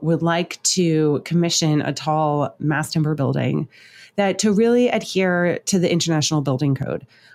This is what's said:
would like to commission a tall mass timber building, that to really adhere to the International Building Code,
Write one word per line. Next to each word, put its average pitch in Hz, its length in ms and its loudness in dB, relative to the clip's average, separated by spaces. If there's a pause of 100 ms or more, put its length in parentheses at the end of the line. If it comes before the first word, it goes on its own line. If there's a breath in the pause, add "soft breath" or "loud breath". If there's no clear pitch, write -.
would 160 200 0
like 170 420 -2
to 156 600 2
commission 165 580 0
a - 100 -4
tall 151 640 -2
mass 147 320 -2
timber 156 240 0
building, 139 540 -2 (480 loud breath)
that 196 240 0
to 214 120 2
really 233 360 4
adhere 175 800 0
to 196 120 0
the 175 100 2
International 160 520 0
Building 139 340 0
Code, - 320 -6 (280 soft breath)